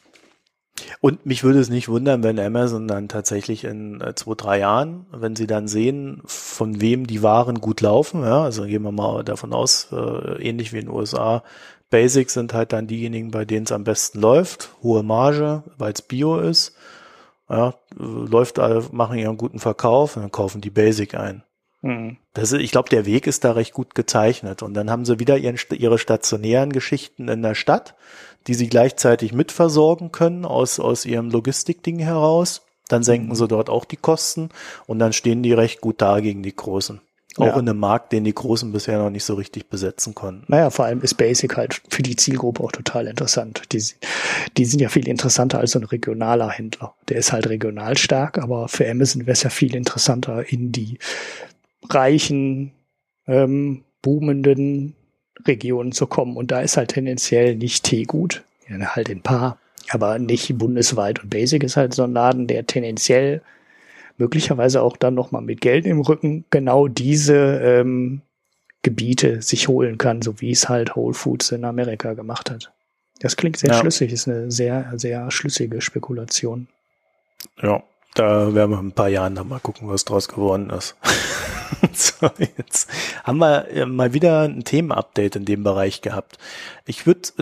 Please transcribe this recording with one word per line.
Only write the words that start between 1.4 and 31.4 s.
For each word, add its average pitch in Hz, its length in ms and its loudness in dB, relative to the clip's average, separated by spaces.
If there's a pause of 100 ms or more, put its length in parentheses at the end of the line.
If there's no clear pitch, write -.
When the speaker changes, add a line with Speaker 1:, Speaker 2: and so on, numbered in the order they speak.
Speaker 1:
würde 135 160 8
es 120 100 2
nicht 120 200 -2
wundern, 123 340 2
wenn 110 160 0
Amazon 113 480 -2
dann 101 220 -4
tatsächlich 107 560 -6
in, 107 340 -12
äh, - 160 -8
zwei, 110 200 -8
drei 101 240 0
Jahren, 147 520 0
wenn 113 240 -8
sie 110 100 -4
dann 107 220 -2
sehen, 135 580 -2
von - 540 -6
wem 120 260 2
die 110 160 -6
Waren 113 380 4
gut 110 220 -4
laufen, 135 400 2
ja, 127 220 2
also 110 200 -4
gehen 104 200 -4
wir 104 100 -6
mal 107 300 -2
davon 110 280 -8
aus, 120 400 0
äh, 120 500 -6
ähnlich 117 300 -6
wie 113 80 -6
in 110 60 -8
den 117 100 -8
U 113 60 -2
S 107 120 -6
A, 117 300 0 (460)
Basics 123 440 4
sind 117 200 -6
halt 113 180 -2
dann 110 160 -4
diejenigen, 113 440 -8
bei 110 120 -4
denen 110 220 -2
es 110 80 -6
am 104 100 -4
besten 107 380 -2
läuft, 139 480 4 (120)
hohe 113 220 2
Marge, 147 600 2 (140)
weil's 107 240 -6
Bio 151 380 -2
ist, 170 380 0 (720)
ja, 120 240 0 (260)
äh, - 40 -10
läuft 117 540 0
alle, 113 360 2
machen 117 260 -2
ihren 110 180 -4
guten 117 220 -8
Verkauf 123 560 2
und 107 80 -8
dann 98 80 -10
kaufen 101 300 -4
die 101 80 -10
Basic 107 460 2
ein. 101 280 -8 (400)
Speaker 2:
Mhm. 117 340 -8 (160)
Speaker 1:
Das 110 180 -2
ist, 143 100 0
ich 123 100 -4
glaub, 127 180 2
der 110 160 4
Weg 107 220 2
ist - 160 -2
da 123 80 4
recht 113 220 0
gut - 200 -8
gezeichnet. 110 720 0
Und 104 100 -10
dann 104 160 -4
haben 117 160 -2
sie 117 140 2
wieder 135 180 4
ihren 120 200 -2
St-, - 200 -6
ihre 117 220 4
stationären 113 720 0
Geschichten 131 560 -6
in 113 160 -4
der 110 100 0
Stadt, - 400 0 (540)
die 123 80 0
sie 120 120 0
gleichzeitig 120 640 4
mitversorgen 160 800 2
können 175 340 0
aus, 127 340 0
aus 120 260 -2
ihrem 117 240 -4
Logistikding 135 720 -2